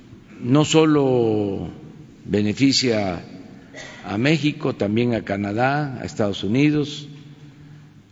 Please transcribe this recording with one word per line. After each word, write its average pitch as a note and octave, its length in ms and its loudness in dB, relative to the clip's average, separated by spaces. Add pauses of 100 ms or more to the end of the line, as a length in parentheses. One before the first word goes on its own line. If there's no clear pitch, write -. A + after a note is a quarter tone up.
(420)
No C#3 240 4
solo A#2 1040 2 (560)
beneficia G#2 960 2 (840)
a G2 100 -4
México, C#3 560 0
también A2+ 400 0
a A2 100 -2
Canadá, A#2+ 760 -2
a - 20 -6
Estados G2+ 400 -2
Unidos. C#3+ 640 0 (1040)